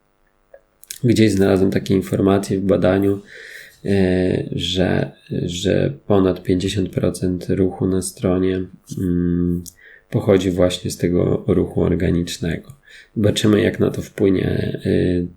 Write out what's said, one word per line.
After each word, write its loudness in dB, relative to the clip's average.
Gdzieś 4
znalazłem 2
takie -2
informacje 0
w -6
badaniu, 2
e, 2
że, -2
że -2
ponad 2
pięćdziesiąt -2
procent -2
ruchu 0
na 0
stronie, -2
mm, 0
pochodzi 2
właśnie 0
z -10
tego 0
ruchu 0
organicznego. -2
Zobaczymy, 2
jak 0
na 2
to -8
wpłynie, 0
y, 0